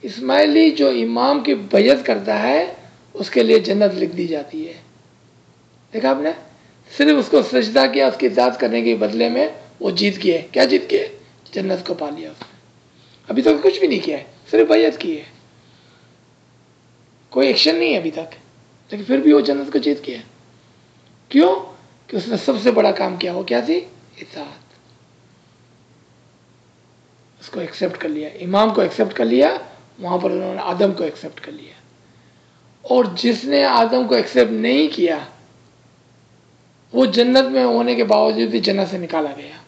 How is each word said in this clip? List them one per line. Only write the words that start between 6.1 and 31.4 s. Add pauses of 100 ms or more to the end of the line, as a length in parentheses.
आपने, (580)
सिर्फ
उसको
सजदा
किया,
उसकी
इताअत
करने
के
बदले
में (260)
वो
जीत
गए। (140)
क्या
जीत
गए? (440)
जन्नत
को
पा
लिया
उसने। (800)
अभी
तक
कुछ
भी
नहीं
किया
है, (240)
सिर्फ
बैत
की
है, (2000)
कोई
action
नहीं
है
अभी
तक, (640)
लेकिन
फिर
भी
वो
जन्नत
को
जीत
गया। (1080)
क्यों? (560)
कि
उसने
सबसे
बड़ा
काम
किया,
वो
क्या
थी? (420)
इताअत। (2750)
उसको
accept
कर
लिया, (100)
इमाम
को
accept
कर
लिया, (500)
वहां
पर
उन्होंने
आदम
को
accept